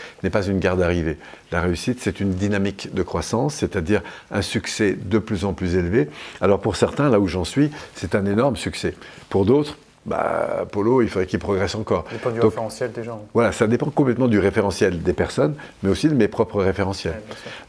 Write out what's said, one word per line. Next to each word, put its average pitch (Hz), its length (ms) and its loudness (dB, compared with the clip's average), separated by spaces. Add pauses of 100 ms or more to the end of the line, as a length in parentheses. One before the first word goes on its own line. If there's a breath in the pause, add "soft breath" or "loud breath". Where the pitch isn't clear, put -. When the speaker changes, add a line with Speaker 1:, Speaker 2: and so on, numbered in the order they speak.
(240 loud breath)
Speaker 1:
n'est 92 60 0
pas 101 140 0
une 95 140 2
gare 90 180 2
d'arrivée. 85 400 2 (360 loud breath)
La 85 80 0
réussite, 90 400 0
c'est - 180 -2
une 98 120 0
dynamique 98 640 -2
de 95 120 0
croissance, 117 500 -2
c'est-à-dire 98 480 0 (300 loud breath)
un 101 100 0
succès - 580 0
de 107 180 2
plus 95 260 -4
en 98 80 0
plus 90 240 0
élevé. 95 320 2 (320 loud breath)
Alors 95 200 4
pour 110 140 -2
certains, 139 340 2
là 107 120 6
où 98 80 2
j'en 87 160 -2
suis, 147 260 0 (240 loud breath)
c'est 95 220 -4
un 98 100 2
énorme 113 300 2
succès. - 380 -4 (340 loud breath)
Pour 98 160 2
d'autres, 143 340 2 (280)
bah, - 680 -2
Polo, 117 300 4
il 104 60 2
faudrait 92 180 -2
qu'il 95 120 -2
progresse 98 380 -2
encore. 104 320 0
Speaker 2:
Ça - 60 -12
dépend 117 160 -4
du 113 100 -4
Speaker 1:
Donc, 113 100 6
Speaker 2:
référentiel 113 420 -6
des 113 120 -8
gens. 110 280 -12
Speaker 1:
voilà, 113 200 2
ça 110 160 2
dépend 120 220 2
complètement 127 380 2
du 104 120 4
référentiel 95 600 2
des 87 100 2
personnes, 135 420 0 (280 loud breath)
mais 98 80 2
aussi 95 180 2
de 156 60 2
mes 107 140 4
propres 101 340 0
référentiels. 95 520 0
Speaker 2:
Ouais, 110 120 -12
bien - 100 -16
sûr. - 140 -16 (180)